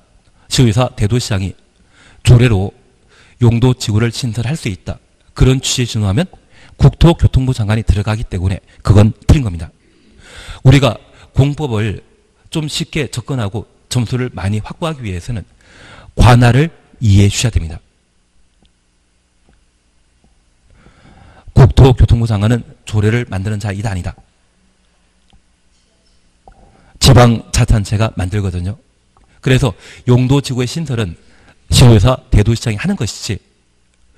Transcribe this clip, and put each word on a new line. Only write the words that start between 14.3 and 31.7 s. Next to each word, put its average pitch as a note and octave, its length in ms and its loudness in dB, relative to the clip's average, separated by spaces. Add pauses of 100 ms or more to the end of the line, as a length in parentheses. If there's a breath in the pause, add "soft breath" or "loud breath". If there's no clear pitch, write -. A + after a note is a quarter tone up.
많이 G2+ 240 -4
확보하기 D#3 460 -10
위해서는 G#2 400 -10 (720 loud breath)
관할을 B2 640 4 (200)
이해해 G2+ 280 4
주셔야 A2 200 -4
됩니다. D#2+ 300 -4 (3750 soft breath)
국토교통부 A#2+ 760 4
장관은 A2 360 -2 (220)
조례를 A2 420 -2
만드는 G#2 320 -8
자이다, G2+ 320 -8
아니다? F#2 240 -8 (2750 soft breath)
지방자치단체가 A2+ 1160 2
만들거든요. F#2 640 -6 (640 soft breath)
그래서 B2+ 320 0 (340 loud breath)
용도지구의 B2+ 600 0
신설은 A#2 500 -8 (540 soft breath)